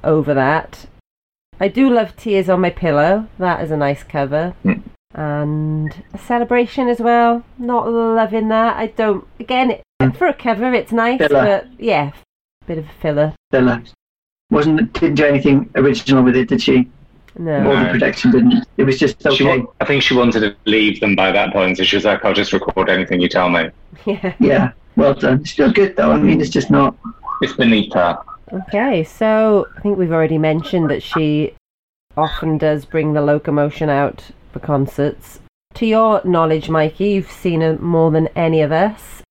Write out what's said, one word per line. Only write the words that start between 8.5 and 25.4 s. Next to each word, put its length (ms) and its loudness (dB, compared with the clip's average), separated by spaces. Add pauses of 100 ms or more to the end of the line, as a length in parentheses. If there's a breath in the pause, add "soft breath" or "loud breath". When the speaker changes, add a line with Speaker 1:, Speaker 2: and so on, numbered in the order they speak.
Speaker 1:
I 80 -4
don't, 400 -2 (120)
again, 340 -2
it, 100 -10 (200)
Speaker 3:
Mm. 140 0
Speaker 1:
for 100 0
a 80 2
cover, 380 -2
it's 180 -2
nice, 280 0
Speaker 3:
Filler. 260 2
Speaker 1:
but 220 0 (120)
yeah, 320 -2 (560)
bit 120 -6
of 80 -10
a 140 -20
filler. 320 0 (200)
Speaker 3:
Filler. 280 2 (680)
Wasn't, 440 2
didn't 200 0
do 120 2
anything 500 2
original 480 2
with 100 4
it, 140 0
did 120 0
she? 280 2 (500)
Speaker 1:
No. 200 -4 (100)
Speaker 3:
All 80 2
the 80 2
Speaker 2:
No. 80 -2
Speaker 3:
production 400 0
didn't. 320 4 (120)
It 80 0
was 140 0
just 240 0
Speaker 2:
She 240 2
Speaker 3:
okay. 140 2
Speaker 2:
wa-, 60 -8 (140)
I 40 -2
think 180 0
she 120 0
wanted 260 2
to 160 -2 (100)
leave 340 2
them 140 0
by 160 2
that 220 0
point, 240 0
so 80 -2
she 120 0
was 80 -2
like, 200 0
"I'll 100 2
just 180 -2
record 380 -2
anything 300 -2
you 80 2
tell 200 0
me." 220 0 (160)
Speaker 1:
<laughs> 200 -20
Yeah. 340 -4
Speaker 3:
Yeah, 300 2 (260)
well 180 2
done. 280 0